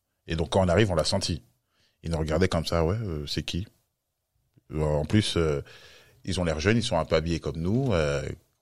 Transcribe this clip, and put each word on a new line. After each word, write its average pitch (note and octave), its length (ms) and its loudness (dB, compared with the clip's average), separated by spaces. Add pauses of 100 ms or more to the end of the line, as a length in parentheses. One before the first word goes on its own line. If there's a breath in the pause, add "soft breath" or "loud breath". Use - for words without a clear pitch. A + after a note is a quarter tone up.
(260)
Et E2 100 -4
donc, E2 140 -2
quand F#2+ 140 4
on F#2 40 2
arrive, G2 220 4
on F2+ 40 -2
l'a D#2 100 2
senti. F#2 380 -2 (600)
Ils E2 80 -8
nous E2 80 0
regardaient D#2+ 300 2
comme E2 160 0
ça, « E2+ 220 0
Ouais, F#2 100 0
euh, E2 300 -6
c'est D2+ 160 -6
qui ? » E2+ 240 -6 (1040)
Euh, D#2 100 -2
en D2+ 220 0
plus, G#2 320 2
euh, D#2 260 0 (640 loud breath)
ils F#2 160 -4
ont F2 40 0
l'air D#2 160 -2
jeunes, G2+ 160 4
ils A2+ 60 0
sont - 160 0
un D#2+ 60 0
peu D#2+ 120 2
habillés D#2+ 240 0
comme D2+ 160 -6
nous, G#2+ 360 0
euh, C#2+ 300 2 (400)